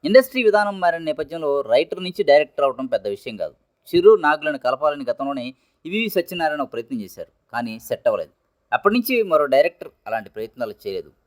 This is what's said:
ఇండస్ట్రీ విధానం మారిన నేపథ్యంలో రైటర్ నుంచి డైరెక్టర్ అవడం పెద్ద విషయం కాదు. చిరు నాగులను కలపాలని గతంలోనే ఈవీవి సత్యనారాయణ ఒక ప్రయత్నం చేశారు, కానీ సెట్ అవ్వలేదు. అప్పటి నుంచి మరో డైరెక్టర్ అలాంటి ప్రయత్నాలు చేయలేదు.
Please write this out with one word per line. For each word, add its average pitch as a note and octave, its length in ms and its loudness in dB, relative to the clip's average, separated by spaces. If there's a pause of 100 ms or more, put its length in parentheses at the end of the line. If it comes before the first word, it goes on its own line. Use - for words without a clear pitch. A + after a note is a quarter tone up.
ఇండస్ట్రీ B3+ 400 4
విధానం G#3 360 2
మారిన E3+ 240 0
నేపథ్యంలో D#3 460 -6 (120)
రైటర్ D3+ 420 0
నుంచి F#3 200 -6
డైరెక్టర్ D3 440 4
అవడం C3 180 -4
పెద్ద A2 220 -4
విషయం G#2 300 -8
కాదు. D#2+ 180 -8 (340)
చిరు F3 220 6 (140)
నాగులను D3+ 400 0
కలపాలని C#3 440 0
గతంలోనే C#3 360 -4 (400)
ఈవీవి G#3 240 -2
సత్యనారాయణ E3+ 520 -4
ఒక C3 120 -6
ప్రయత్నం A#2 280 -8
చేశారు, F#2 300 -14 (200)
కానీ A#2 280 -6
సెట్ - 280 -4
అవ్వలేదు. F#2+ 260 -2 (380)
అప్పటి G3+ 240 2
నుంచి B3+ 280 -2
మరో D#3 220 2
డైరెక్టర్ C#3+ 460 2 (160)
అలాంటి A2 220 -6
ప్రయత్నాలు A2 540 -10
చేయలేదు. F2+ 280 -8 (160)